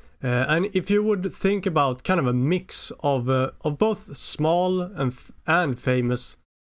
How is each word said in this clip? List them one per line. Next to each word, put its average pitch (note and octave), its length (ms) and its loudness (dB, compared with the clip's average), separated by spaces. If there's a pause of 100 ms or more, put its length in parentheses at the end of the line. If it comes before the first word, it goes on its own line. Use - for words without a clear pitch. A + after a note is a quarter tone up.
(240)
Uh, B2 240 0
and E3 260 0
if F3+ 160 0
you G#3 140 4
would G3 300 0
think G3 320 -2
about C#3+ 380 0
kind F#3 160 2
of C3+ 80 2
a B2 60 2
mix D#3+ 580 -2 (100)
of, C3 280 0
uh, C3 220 2 (100)
of D3 160 -2
both G#3+ 380 0
small F3+ 640 0
and E3+ 300 -2
f-, - 200 -16 (140)
and D#3+ 320 2
famous, B2 600 -2 (420)